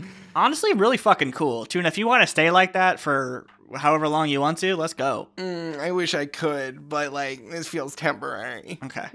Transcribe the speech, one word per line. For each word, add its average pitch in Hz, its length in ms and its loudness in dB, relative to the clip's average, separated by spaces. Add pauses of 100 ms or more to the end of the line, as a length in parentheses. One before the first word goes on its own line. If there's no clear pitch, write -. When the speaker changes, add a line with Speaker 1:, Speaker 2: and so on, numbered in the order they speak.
(340)
Speaker 1:
Honestly, 294 380 2
really 226 240 4
fucking 160 340 4
cool. 120 340 -2
Tuna, 180 220 -2
if 156 100 0
you 214 120 0
wanna 233 180 6
stay 160 240 2
like 185 220 4
that 185 260 2
for 131 480 -2 (300)
however 151 320 2
long 156 220 2
you 139 100 2
want 151 180 0
to, 185 160 0
let's 165 200 -4
go. 127 420 -2
Speaker 2:
Mm, 170 420 -6
I 165 140 -4
wish 180 200 0
I 143 140 -2
could, 143 600 -4
but, 147 240 -2
like, 135 380 -6
this 165 180 -8
feels 143 260 -6
temporary. 131 880 -6
Speaker 1:
Okay. - 320 -10